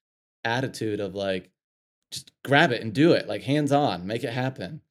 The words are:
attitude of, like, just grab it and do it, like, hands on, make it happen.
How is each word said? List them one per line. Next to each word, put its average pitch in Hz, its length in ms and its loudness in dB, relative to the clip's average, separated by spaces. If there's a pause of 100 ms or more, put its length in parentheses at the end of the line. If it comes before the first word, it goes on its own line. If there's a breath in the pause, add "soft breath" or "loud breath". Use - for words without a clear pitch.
(440)
attitude 113 560 -2
of, 95 160 -6
like, 95 360 -4 (600)
just - 200 -14 (120)
grab 143 280 4
it 110 100 -4
and 110 120 -6
do 151 200 6
it, - 140 0
like, 104 140 -6
hands 139 300 0
on, 110 340 2
make 117 180 -4
it 120 80 -6
happen. 127 580 -6